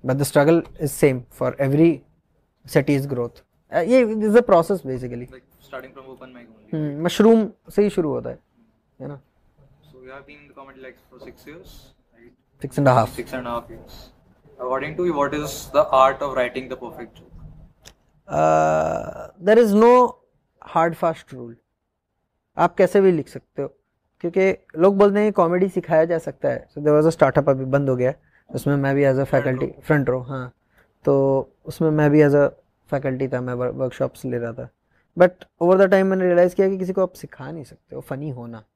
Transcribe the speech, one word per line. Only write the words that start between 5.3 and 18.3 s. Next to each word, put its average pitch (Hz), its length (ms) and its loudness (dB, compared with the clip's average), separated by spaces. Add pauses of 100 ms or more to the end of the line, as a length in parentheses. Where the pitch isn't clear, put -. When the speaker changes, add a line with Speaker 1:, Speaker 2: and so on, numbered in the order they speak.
Speaker 2:
starting 131 260 -18
from 131 120 -20
open 127 260 -20
mic 120 140 -20
only। - 280 -16
Speaker 1:
हम्म, 151 320 -6
मशरूम 220 440 4 (200)
से 208 140 0
ही 208 60 0
शुरू 165 200 -4
होता 123 200 -8
है, - 100 -14 (600)
है 131 60 -14
ना? 143 140 -16
Speaker 2:
So - 760 -20
you 127 160 -20
have 139 140 -20
been 147 160 -20
in 143 80 -20
the 139 100 -20
comedy, 135 260 -20
like, 127 120 -20 (140)
for 123 160 -20
six 120 200 -20
years, 170 280 -20 (420)
right? - 480 -20
Speaker 1:
Six 139 140 -6
and 143 80 2
a 123 120 4
half। 104 200 -2
Speaker 2:
Six 127 200 -12
and 123 80 -12
a 120 80 -8
half 117 160 -12
years। 113 300 -20 (600)
According 139 380 -8
to 180 100 -2
you, 156 120 -4
what 143 180 -4
is 151 160 -10 (160)
the 151 220 2
art 135 280 4
of 139 160 -6
writing 127 360 -6
the - 100 -14
perfect - 380 -18
joke? - 260 -20 (800)
Speaker 1:
Uh, 156 1000 -2 (200)